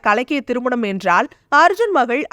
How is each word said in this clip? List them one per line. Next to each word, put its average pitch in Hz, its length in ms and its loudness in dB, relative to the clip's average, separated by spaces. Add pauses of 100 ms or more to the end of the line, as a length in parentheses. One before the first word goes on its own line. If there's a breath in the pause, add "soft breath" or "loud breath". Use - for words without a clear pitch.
கலக்கிய 247 380 0
திருமணம் 247 420 -4
என்றால் 196 460 0 (280 soft breath)
அர்ஜுன் 403 360 2
மகள் 254 400 0